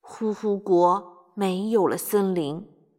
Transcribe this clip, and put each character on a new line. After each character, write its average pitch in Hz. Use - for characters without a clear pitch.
呼 214
呼 202
国 185
没 196
有 214
了 120
森 196
林 160